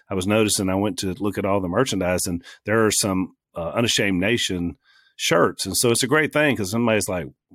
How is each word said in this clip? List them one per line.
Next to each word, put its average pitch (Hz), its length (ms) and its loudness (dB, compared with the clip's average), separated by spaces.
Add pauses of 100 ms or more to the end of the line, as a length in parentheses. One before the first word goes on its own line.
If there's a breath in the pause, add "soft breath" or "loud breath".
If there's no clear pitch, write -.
I 98 60 -6
was 92 120 -2
noticing, 104 420 2
I 92 60 0
went 98 240 -2
to 95 140 -4
look 98 240 -4
at 101 80 -2
all 98 160 2
the 90 80 -4
merchandise, 92 580 0
and 87 160 -4 (220 loud breath)
there 110 200 4
are 104 60 4
some, 95 440 -2 (200)
uh, 85 140 -6
Unashamed 104 500 0
Nation 92 580 -2 (380 soft breath)
shirts. - 500 0
And 95 100 -6
so 123 140 2
it's 117 140 2
a 131 40 -2
great 151 240 2
thing, 151 240 2
'cause 98 160 -4
somebody's 110 380 0
like, 87 180 -4 (280)